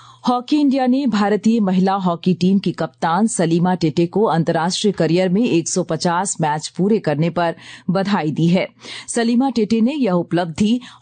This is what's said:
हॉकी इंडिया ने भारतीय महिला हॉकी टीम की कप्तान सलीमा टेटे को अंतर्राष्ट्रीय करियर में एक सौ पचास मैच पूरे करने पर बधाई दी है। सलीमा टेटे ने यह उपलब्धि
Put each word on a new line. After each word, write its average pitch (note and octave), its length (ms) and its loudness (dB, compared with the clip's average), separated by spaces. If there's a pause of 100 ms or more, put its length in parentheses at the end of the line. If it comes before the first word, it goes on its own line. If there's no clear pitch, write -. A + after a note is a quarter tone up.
(280)
हॉकी B3 280 0
इंडिया C4+ 300 2
ने C4+ 200 2
भारतीय G#3+ 540 2
महिला F#3 340 2
हॉकी F3+ 400 0
टीम F#3 240 2
की F#3 140 -4
कप्तान E3+ 540 -2
सलीमा F3 480 0
टेटे E3+ 320 0
को F#3+ 160 0
अंतर्राष्ट्रीय E3+ 720 0
करियर F3+ 360 0
में G3 160 0
एक E3 240 0
सौ F#3 140 -2
पचास E3+ 580 -2
मैच D#3 280 -2
पूरे G#3 300 0
करने D#3 320 -2
पर E3+ 240 -2 (360)
बधाई F#3 400 -2
दी D3+ 160 0
है। E3+ 220 2 (400)
सलीमा A#3+ 420 0
टेटे A3+ 300 0
ने A#3+ 140 0
यह B3 180 0
उपलब्धि F3 680 0 (220)